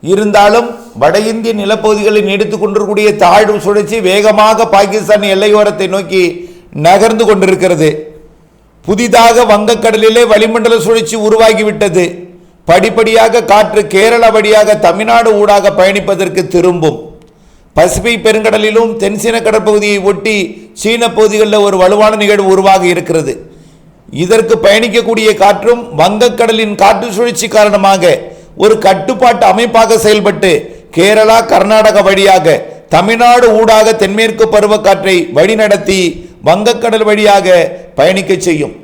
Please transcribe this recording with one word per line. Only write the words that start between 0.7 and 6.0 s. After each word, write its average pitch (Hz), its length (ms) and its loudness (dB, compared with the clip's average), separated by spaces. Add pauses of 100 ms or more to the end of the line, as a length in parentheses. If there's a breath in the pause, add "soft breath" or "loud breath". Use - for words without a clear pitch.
வட 156 240 0
இந்திய 220 360 -4
நிலப்பகுதிகளில் 208 720 -2
நீடித்துக் 196 360 -4
கொண்டிருக்கூடிய 208 560 -2
தாழ்வு 208 440 2
சுழற்சி 202 400 -2
வேகமாக 214 640 0
பாகிஸ்தான் 208 540 0
எல்லையோரத்தை 202 680 0
நோக்கி 180 640 -4 (220 loud breath)